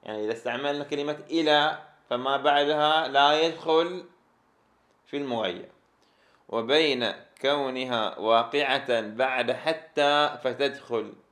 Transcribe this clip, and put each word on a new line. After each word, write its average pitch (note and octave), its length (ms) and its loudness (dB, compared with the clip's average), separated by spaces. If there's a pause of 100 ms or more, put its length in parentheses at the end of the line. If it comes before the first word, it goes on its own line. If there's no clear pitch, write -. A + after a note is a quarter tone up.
يعني G#2+ 220 -6
إذا A2 80 -2
استعملنا C#3+ 500 -4
كلمة D3 340 -6 (120)
إلى D#3 500 2 (300)
فما C3 280 0
بعدها D3+ 720 2
لا C#3+ 340 4
يدخل E3 640 0 (1000)
في C#3+ 120 -8
المغير، A2+ 520 -4 (800)
وبين B2 640 0 (300)
كونها B2+ 800 -2
واقعة B2 840 2
بعد A#2 500 -2
حتى D3 920 0
فتدخل A#2+ 680 -4 (180)